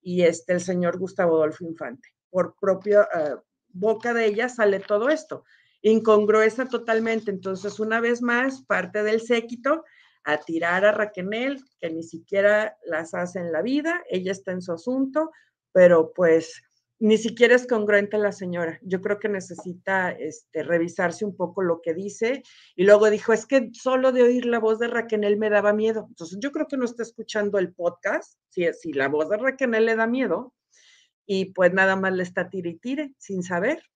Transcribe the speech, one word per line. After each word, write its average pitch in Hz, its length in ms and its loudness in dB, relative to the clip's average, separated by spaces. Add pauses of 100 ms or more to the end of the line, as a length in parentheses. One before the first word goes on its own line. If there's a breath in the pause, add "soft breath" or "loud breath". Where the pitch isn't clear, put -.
y, 180 200 -2
este, 170 300 0
el 175 80 0
señor 180 380 -2
Gustavo 180 380 0
Adolfo 156 280 0
Infante. 147 440 -12 (220)
Por 175 300 -2
propia, 202 540 2
eh, 151 220 -2 (320)
boca 214 440 -2
de 226 140 2
ella 214 220 0
sale 208 320 2
todo 214 300 -2
esto. 311 340 -6 (360 soft breath)
Incongruencia 220 840 4
totalmente. 226 640 -2
Entonces, 190 480 -8
una 220 220 -2
vez 240 200 -2
más, 247 420 -2
parte 190 420 -6
del 220 160 0
séquito 240 640 -4 (400 soft breath)
a 151 140 -2
tirar 170 480 -2
a 208 60 6
Raquenel, 214 720 -6 (180)
que 165 100 -8
ni 165 120 -8
siquiera 202 800 0
las 165 300 -6
hace 180 240 -6
en 170 140 -6
la 160 100 -2
vida, 294 480 -2
ella 185 220 -4
está 190 200 -10
en 180 100 -6
su 180 100 -8
asunto, 269 580 -2 (420 soft breath)
pero, 175 420 8
pues, 165 480 2 (380)
ni 214 180 4
siquiera 233 380 4
es 247 100 0
congruente 208 500 0
la 208 160 0
señora. 175 480 -6
Yo 185 220 -6
creo 208 160 -2
que 214 100 -6
necesita, 185 840 -6
este, 151 500 -10
revisarse 170 640 -2
un 196 100 -8
poco 180 240 -6
lo 170 220 0
que 165 100 -4
dice. 202 500 -6 (340 soft breath)
Y 180 80 2
luego 208 260 8
dijo, 214 240 0
"Es 226 100 -2
que 269 300 2
solo 262 380 0
de 254 100 4
oír 240 240 4
la 233 140 0
voz 220 180 0
de 233 80 -2
Raquenel 220 500 0
me 214 140 0
daba 208 240 4
miedo". 220 340 -2
Entonces, 170 320 -16
yo 285 120 -6
creo 302 160 -4
que 269 100 -6
no 247 80 -2
está 233 160 -8
escuchando 208 560 -4
el 180 160 -2
podcast, 190 640 -6 (100)
si, 170 240 -2
si 156 220 -10
la 135 140 0
voz 151 200 -2
de 208 80 0
Raquenel 247 480 0
le 226 120 0
da 226 100 0
miedo, 240 480 -4 (720 soft breath)
y, 190 260 -2
pues, 180 220 2
nada 190 220 2
más 190 180 -2
le 180 80 -2
está 180 260 -6
tire 175 220 -8
y 165 80 -16
tire, 277 400 -8
sin 185 240 -8
saber. 185 400 -4 (140)